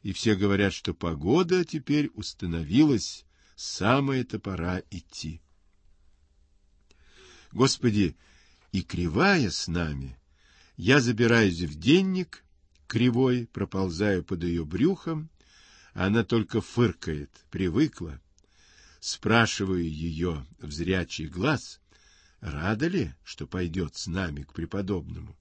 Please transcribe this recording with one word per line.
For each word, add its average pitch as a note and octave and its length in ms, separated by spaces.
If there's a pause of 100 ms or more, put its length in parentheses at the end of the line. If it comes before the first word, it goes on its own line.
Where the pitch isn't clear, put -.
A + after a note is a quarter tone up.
И G2+ 100
все G#2+ 220
говорят, G2 400
что - 180
погода B2+ 720
теперь D3 440
установилась, F#2+ 1160 (300)
самое-то C3 840
пора F2+ 520
идти. D#2+ 500 (2000)
Господи, G#2 640 (560)
и F#2+ 100
кривая B2+ 680
с - 160
нами. D2+ 520 (580)
Я B2+ 240
забираюсь A2+ 600
в D2+ 160
денник, F#3 680 (420)
кривой, B2 640
проползаю F#2+ 720
под E2+ 220
ее E2+ 220
брюхом, D#3+ 640 (640)
а F#2+ 140
она A2 140
только A2 380
фыркает, E2 680 (200)
привыкла. F2 680 (800)
Спрашиваю F#2+ 880
ее D#2+ 540 (140)
в D2+ 120
зрячий E2 560
глаз, F#2 540 (600)
рада G2 480
ли, D3+ 260 (100)
что - 220
пойдет F2 500
с - 100
нами E2 360
к - 100
преподобному. D#2+ 880